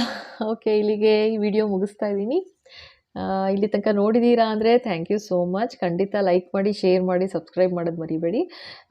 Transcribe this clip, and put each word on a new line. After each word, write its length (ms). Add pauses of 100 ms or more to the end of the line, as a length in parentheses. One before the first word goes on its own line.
(460)
ಓಕೆ, 340
ಇಲ್ಲಿಗೆ 540
ಈ 40
ವಿಡಿಯೋ 300
ಮುಗಿಸ್ತಾ 400
ಇದ್ದೀನಿ. 420 (680)
ಆ, 320
ಇಲ್ಲಿ 200
ತನಕ 240
ನೋಡಿದ್ದೀರಾ 600
ಅಂದ್ರೆ 240
thank 360
you 60
so 380
much. 240
ಖಂಡಿತ 420
ಲೈಕ್ 320
ಮಾಡಿ, 200
ಶೇರ್ 300
ಮಾಡಿ, 240
ಸಬ್ಸ್ಕ್ರೈಬ್ 460
ಮಾಡೋದು 280
ಮರಿಬೇಡಿ. 480 (420)